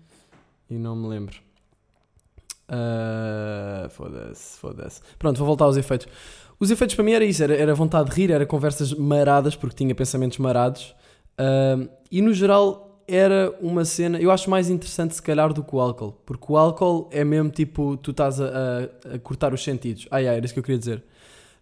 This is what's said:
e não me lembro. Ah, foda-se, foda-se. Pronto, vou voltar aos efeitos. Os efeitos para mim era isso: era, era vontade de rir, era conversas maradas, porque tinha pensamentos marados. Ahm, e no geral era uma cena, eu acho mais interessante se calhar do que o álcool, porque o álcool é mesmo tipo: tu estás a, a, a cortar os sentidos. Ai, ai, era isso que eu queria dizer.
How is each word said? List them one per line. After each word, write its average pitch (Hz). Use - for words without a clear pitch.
e 117
não 117
me 113
lembro. 104
Ah, 107
foda-se, -
foda-se. -
Pronto, 143
vou 143
voltar 151
aos 139
efeitos. 131
Os 202
efeitos 226
para 214
mim 214
era 226
isso: 165
era, 147
era 151
vontade 156
de -
rir, 185
era 147
conversas 143
maradas, 143
porque 120
tinha 131
pensamentos 127
marados. 127
Ahm, 135
e 180
no 220
geral 196
era 190
uma 170
cena, 170
eu 175
acho 190
mais 185
interessante 165
se -
calhar 156
do 147
que 143
o 127
álcool, 117
porque 123
o 151
álcool 165
é 147
mesmo 151
tipo: 143
tu 135
estás 139
a, 135
a, 127
a 127
cortar 131
os 127
sentidos. 123
Ai, 135
ai, 120
era 117
isso 120
que 135
eu 120
queria 131
dizer. 113